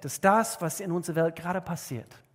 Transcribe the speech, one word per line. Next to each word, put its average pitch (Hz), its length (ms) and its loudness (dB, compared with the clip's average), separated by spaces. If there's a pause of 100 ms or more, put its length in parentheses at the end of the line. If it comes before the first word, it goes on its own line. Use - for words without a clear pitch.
dass - 200 -8
das, 214 400 4
was 165 200 -4
in 196 120 -2
unserer 170 240 -2
Welt 165 200 2
gerade 175 240 -4
passiert, 165 480 -8 (260)